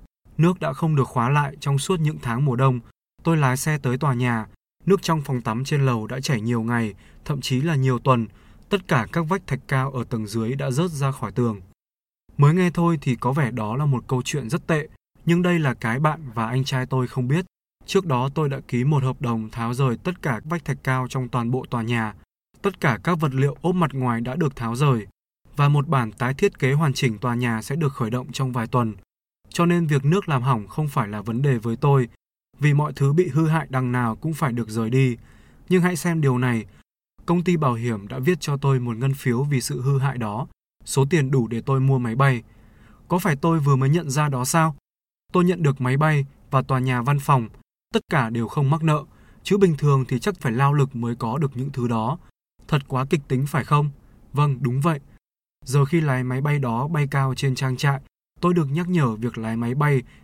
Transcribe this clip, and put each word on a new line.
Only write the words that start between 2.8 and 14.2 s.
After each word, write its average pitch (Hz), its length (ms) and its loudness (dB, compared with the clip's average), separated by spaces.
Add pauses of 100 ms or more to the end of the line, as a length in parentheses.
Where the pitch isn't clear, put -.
Tôi 165 140 2
lái 127 200 2
xe 151 220 -2
tới 123 200 -2
tòa 143 160 0
nhà. 120 320 -2 (400)
Nước 190 160 4
trong 160 200 -2
phòng 127 200 -4
tắm 117 220 -4
trên 139 220 0
lầu 113 200 0
đã 123 140 -8
chảy 131 200 -2
nhiều 113 220 -2
ngày, 113 320 -2 (300)
thậm 143 160 -4
chí 131 200 -2
là 160 160 0
nhiều 131 220 2
tuần. 120 280 2 (420)
Tất 196 200 -2
cả 120 240 2
các 170 100 0
vách 185 240 -2
thạch 139 220 -4
cao 135 240 -2
ở 120 120 -6
tầng 110 220 -6
dưới 113 280 -2
đã 139 160 -4
rớt 165 200 0
ra 139 220 -2
khỏi 104 200 -6
tường. 113 280 0 (760)
Mới 147 180 6
nghe 180 160 2
thôi 170 300 2
thì 127 160 0
có 123 160 -2
vẻ 143 180 0
đó 113 260 -4
là 147 100 0
một 127 200 0
câu 127 160 -2